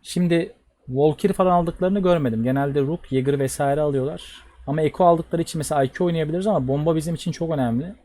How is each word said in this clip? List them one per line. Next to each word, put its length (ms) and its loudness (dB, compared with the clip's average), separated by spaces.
Şimdi 540 -2
Valkyrie 460 2
falan 180 4
aldıklarını 500 0
görmedim. 420 2
Genelde 360 0
Rook, 320 -4
Jäger 260 0
vesaire 420 0
alıyorlar. 640 -4
Ama 160 0
Echo 220 2
aldıkları 380 2
için 160 -6
mesela 260 0
I 40 0
Q 160 -2
oynayabiliriz 420 -2
ama 220 0
bomba 280 0
bizim 180 -2
için 180 -4
çok 180 -6
önemli. 440 -2